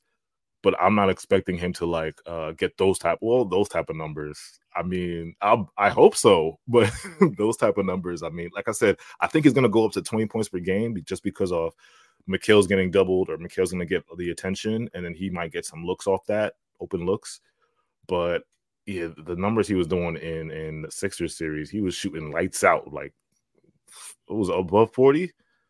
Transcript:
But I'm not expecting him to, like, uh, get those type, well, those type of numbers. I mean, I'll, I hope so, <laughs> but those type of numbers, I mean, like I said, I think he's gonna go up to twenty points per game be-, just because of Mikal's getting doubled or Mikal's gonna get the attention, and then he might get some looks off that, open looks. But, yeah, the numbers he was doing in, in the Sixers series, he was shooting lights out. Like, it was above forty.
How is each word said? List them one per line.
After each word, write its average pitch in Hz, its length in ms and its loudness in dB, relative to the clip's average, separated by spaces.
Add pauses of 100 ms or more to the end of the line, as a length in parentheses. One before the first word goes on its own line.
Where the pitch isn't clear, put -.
(640)
But 92 180 2
I'm 98 140 6
not 101 140 4
expecting 92 480 0
him 90 160 -4
to, 87 120 -6
like, 80 400 -4
uh, 82 280 -8
get - 240 -4
those 95 200 2
type, 85 240 0
well, 120 240 2
those 95 240 0
type 82 200 -4
of 80 80 -6
numbers. 76 640 -10 (160)
I 85 80 -4
mean, 87 580 -6
I'll, 110 360 2
I 104 120 4
hope 151 260 6
so, 82 480 4
<laughs> - 40 -20
but 117 240 4 (460)
those 110 200 0
type 107 200 0
of 98 80 0
numbers, 87 380 -4
I 82 60 -6
mean, 85 260 -10
like 101 120 -8
I 113 40 -4
said, 104 260 4 (220)
I - 80 0
think 156 180 2
he's 131 80 6
gonna 123 160 4
go 110 160 4
up 98 60 0
to 98 100 -4
twenty 110 240 -2
points 110 240 -4
per 92 100 -6
game 98 340 -2
be-, 92 80 -8
just - 220 -8
because 95 280 -4
of 82 220 -2 (540)
Mikal's 95 400 4
getting 95 220 2
doubled 92 400 2
or 78 80 -6
Mikal's 87 340 -4
gonna 90 140 -6
get 82 200 -2 (120)
the 87 140 -6
attention, 110 600 -6
and 90 120 -10
then 87 80 -10
he 92 160 -8
might 85 220 -6
get 85 140 -8
some 82 200 -14
looks 92 220 -6
off 95 200 0
that, 107 260 -2 (260)
open 87 260 -6
looks. - 360 -4 (640)
But, 87 360 -2 (420)
yeah, 87 320 -8
the 80 180 -10
numbers 101 320 0
he 104 80 0
was 90 120 2
doing 85 280 -2
in, 80 340 -8
in 78 340 -10
the 78 80 -12
Sixers 87 440 -6
series, 76 340 -6
he 101 120 -6
was 92 120 -2
shooting 80 380 -8
lights 87 320 -4
out. 80 300 2
Like, 71 200 -10 (1160)
it 82 40 -10
was 104 140 0
above 95 460 4
forty. 143 400 4 (360)